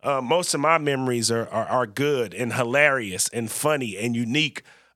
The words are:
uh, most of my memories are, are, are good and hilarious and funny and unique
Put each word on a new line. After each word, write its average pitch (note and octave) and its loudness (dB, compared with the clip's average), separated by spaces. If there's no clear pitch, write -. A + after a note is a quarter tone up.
uh, C3+ 0
most E3+ 2
of D3+ -2
my D#3+ 4
memories B2+ 0
are, A2+ 0
are, A2 -2
are B2 0
good B2 0
and A2 -4
hilarious B2 2
and A2+ -4
funny C3+ -2
and A#2 -2
unique B2 -2